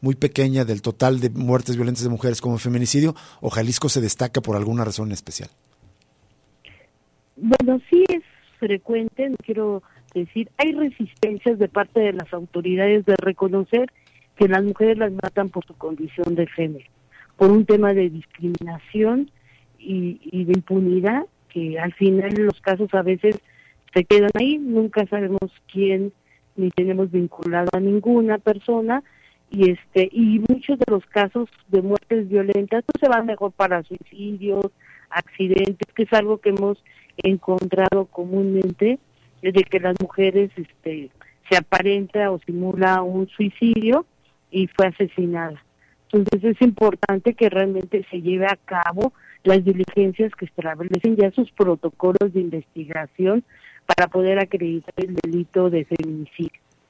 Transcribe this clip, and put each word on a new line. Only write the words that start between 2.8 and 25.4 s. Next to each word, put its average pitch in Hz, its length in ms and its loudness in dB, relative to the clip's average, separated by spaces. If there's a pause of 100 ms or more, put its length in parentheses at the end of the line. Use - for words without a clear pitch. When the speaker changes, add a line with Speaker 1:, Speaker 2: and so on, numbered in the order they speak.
Speaker 1:
o 117 120 -4
Jalisco 117 360 -2
se 127 140 0
destaca 117 400 -2
por 107 140 -4
alguna 113 280 -2
razón 107 260 -6
en - 20 -6
especial? - 400 -12 (1900)
Speaker 2:
Bueno, 254 480 2
sí 349 220 6
es 349 140 -2 (340)
frecuente, 226 720 -4
no 262 60 -4 (100)
quiero 208 380 -4 (320)
decir, 196 420 -6
hay 302 140 0
resistencias 233 880 -2
de 202 80 2
parte 208 320 -2
de 208 120 2
las 180 220 -8
autoridades 185 720 0
de 196 100 8
reconocer 196 760 0 (460)
que 202 100 6
las 190 160 2
mujeres 214 340 2
las 214 140 0
matan 190 380 -4
por 175 180 -8
su 165 80 -20
condición 160 580 -6
de 165 140 0
género, 156 420 -8 (460)
por 196 160 6
un 214 160 6
tema 208 260 4
de 185 160 2
discriminación 175 1200 -4 (480)
y, 180 460 -6
y 185 220 -6
de 180 80 2
impunidad, 190 760 0 (220)
que 160 280 -6
al 175 160 -6
final 196 460 2
los 208 200 0
casos 196 360 -2
a 185 80 2
veces 190 360 0 (540)
se 185 100 2
quedan 208 300 4
ahí, 269 240 0
nunca 220 480 0
sabemos 196 460 -4 (200)